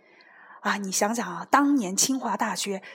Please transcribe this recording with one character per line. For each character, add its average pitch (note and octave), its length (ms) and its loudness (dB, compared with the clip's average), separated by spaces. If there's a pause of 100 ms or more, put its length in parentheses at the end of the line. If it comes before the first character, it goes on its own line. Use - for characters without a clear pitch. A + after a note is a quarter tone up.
(600)
啊， G3+ 180 -2
你 G3 120 -6
想 G#3 240 0
想 A3+ 120 -4
啊， F3 240 -10
当 C#4+ 260 6
年 F#3+ 180 0
清 C4 240 0
华 A#3 180 -2
大 G#3 180 -2
学 G3 280 -6 (120)